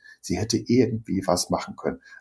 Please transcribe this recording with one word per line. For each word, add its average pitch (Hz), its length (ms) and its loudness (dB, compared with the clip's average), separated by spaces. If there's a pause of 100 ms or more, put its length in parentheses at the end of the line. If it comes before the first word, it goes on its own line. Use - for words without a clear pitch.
(200)
Sie - 180 -2
hätte 110 200 0
irgendwie 110 680 2
was 87 240 0
machen - 240 -4
können. - 260 -6 (200)